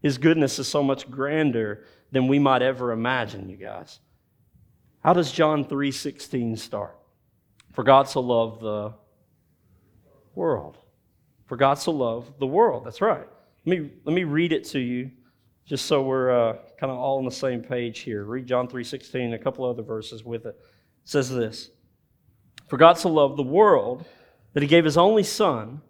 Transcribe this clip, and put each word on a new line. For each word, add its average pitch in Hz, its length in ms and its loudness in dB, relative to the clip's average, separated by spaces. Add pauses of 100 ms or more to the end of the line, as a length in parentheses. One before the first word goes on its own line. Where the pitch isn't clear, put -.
His 139 160 0
goodness 151 420 2
is 131 80 -6
so 147 140 0
much 135 300 -2
grander 135 720 -2 (260)
than 131 160 2
we 139 120 4
might 131 220 4
ever 123 300 -2
imagine, 113 580 -4
you 98 80 -16
guys. 98 420 -16 (1040)
How 165 100 4
does 170 180 0
John 156 340 0
three 139 260 -4
sixteen 123 640 -8
start? - 420 -10 (760)
"For - 100 -6
God 135 240 8
so 135 140 -4
loved 113 400 0
the 107 320 -8 (1400)
world." 117 420 -4 (680)
"For 123 120 -10
God 139 180 4
so 156 160 -4
loved 120 480 -4
the 135 80 0
world." 165 380 2
That's 120 160 -8
right. 190 260 0 (380)
Let 175 140 0
me, 147 120 -8 (140)
let 151 80 -2
me 180 100 0
read 165 300 0
it 202 120 -4
to - 140 -6
you 123 320 -6 (540)
just 139 200 -6
so 143 160 2
we're, 131 300 0
uh, 117 260 2 (220)
kinda 135 160 -4
all 135 220 -2
on 131 80 -4
the 123 60 -4
same 123 300 -4
page 120 380 -6
here. 104 240 -8
Read 120 240 -10
John 123 200 0
three 123 160 -10
sixteen, 123 500 -8
a 113 60 -8
couple 135 260 -6
other 120 180 -2
verses 110 400 -10
with 117 220 -10
it. 110 100 -12 (480)
It - 60 -20
says 131 200 0
this, 117 420 -4 (960)
"For 139 100 -4
God 165 200 10
so 180 120 -2
loved 143 280 2
the 147 60 -2
world 139 640 2 (480)
that 147 100 0
he 147 40 -2
gave 165 180 6
his 151 120 2
only 202 260 6
Son 139 680 -2